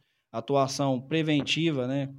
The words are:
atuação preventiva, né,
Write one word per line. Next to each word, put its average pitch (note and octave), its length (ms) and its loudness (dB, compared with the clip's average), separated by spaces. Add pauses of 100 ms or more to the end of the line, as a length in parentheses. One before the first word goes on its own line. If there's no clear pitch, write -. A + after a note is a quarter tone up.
(300)
atuação C3+ 680 0
preventiva, D3+ 880 0
né, C#3 300 -4